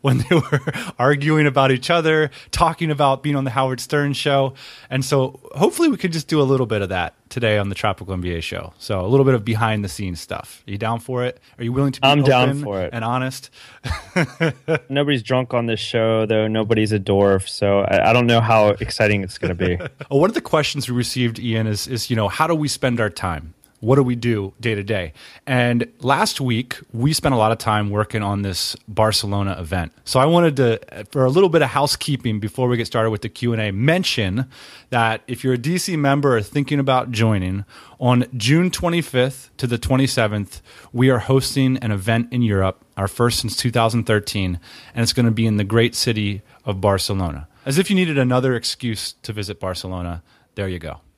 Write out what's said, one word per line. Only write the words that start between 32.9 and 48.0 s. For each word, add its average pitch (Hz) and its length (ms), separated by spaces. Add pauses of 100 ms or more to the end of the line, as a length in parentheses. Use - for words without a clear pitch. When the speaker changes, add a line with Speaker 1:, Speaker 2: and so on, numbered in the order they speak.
Speaker 1:
with 107 140
the 110 80
Q 120 240
and 110 80
A, 104 80
mention 123 760 (440)
that 113 360
if 127 160
you're 131 120
a 123 40
D 156 200
C 175 180
member 143 400
or 107 60
thinking 143 360
about 131 320
joining, 101 540 (340)
on 123 280 (100)
June 151 340
twenty-fifth 135 840
to 127 100
the 117 120
twenty-seventh, 113 840 (320)
we 127 160
are 123 120
hosting 131 580
an 110 120
event 113 420
in 123 100
Europe, 98 420 (140)
our 98 100
first 120 320
since - 160
two 123 140
thousand 113 340
thirteen, 101 560 (340)
and 117 80
it's 113 120
gonna 117 160
be 113 160
in 107 100
the 104 80
great 117 300
city 104 480 (240)
of 95 160
Barcelona. 92 640 (160)
As 135 140
if 165 100
you 202 80
needed 165 220